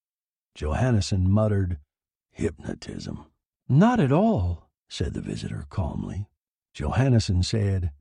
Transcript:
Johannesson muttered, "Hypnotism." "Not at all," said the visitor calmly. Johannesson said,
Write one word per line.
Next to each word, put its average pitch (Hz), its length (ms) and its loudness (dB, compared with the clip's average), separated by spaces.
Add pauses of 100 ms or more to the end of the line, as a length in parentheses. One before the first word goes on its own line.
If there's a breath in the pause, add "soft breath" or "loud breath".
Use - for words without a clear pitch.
(540)
Johannesson 95 760 0
muttered, 98 500 2 (540)
"Hypnotism." - 920 -8 (420)
"Not 220 320 6
at 135 140 2
all," 139 560 0 (200)
said - 260 -6
the - 80 -8
visitor - 480 -8
calmly. 65 580 -6 (460)
Johannesson 107 720 2
said, 98 560 -2